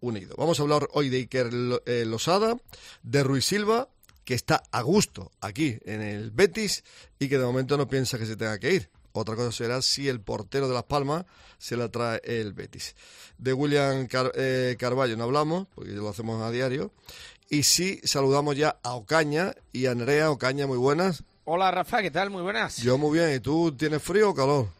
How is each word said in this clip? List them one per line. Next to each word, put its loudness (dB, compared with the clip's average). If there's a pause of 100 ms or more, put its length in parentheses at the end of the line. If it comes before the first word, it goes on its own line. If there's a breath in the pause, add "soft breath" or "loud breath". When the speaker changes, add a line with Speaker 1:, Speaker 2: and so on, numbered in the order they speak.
Speaker 1:
Unidos. -6
Vamos 2
a 0
hablar 2
hoy 2
de 0
Iker -2
Lo-, -2
eh, 0
Losada, 0 (460 loud breath)
de 2
Ruiz 2
Silva, 2 (360)
que -2
está 2
a -2
gusto 2
aquí -2
en -6
el -6
Betis 0 (340 loud breath)
y 0
que 2
de 0
momento 0
no 0
piensa -2
que -4
se -6
tenga -4
que 0
ir. -2 (220)
Otra -4
cosa -2
será -2
si -2
el -2
portero -4
de 0
Las -4
Palmas -2 (340 loud breath)
se -8
la -2
trae -2
el -4
Betis. -14 (440 loud breath)
De -2
William 2
Car-, 0
eh, 0
Carballo 0
no -4
hablamos, 0
porque -12
ya -8
lo -6
hacemos -6
a -4
diario. -2 (560 loud breath)
Y 2
sí, 2
saludamos 2
ya 0
a -6
Ocaña 0 (180)
y 0
a 0
Nerea. 2
Ocaña, 0
muy 0
buenas. 2 (200)
Speaker 2:
Hola, 2
Rafa, 0
¿qué -4
tal? 0
Muy -8
buenas. -4
Speaker 1:
Yo 4
muy 2
bien. 4
¿Y -2
tú 2
tienes -2
frío 4
o 0
calor? 2 (120)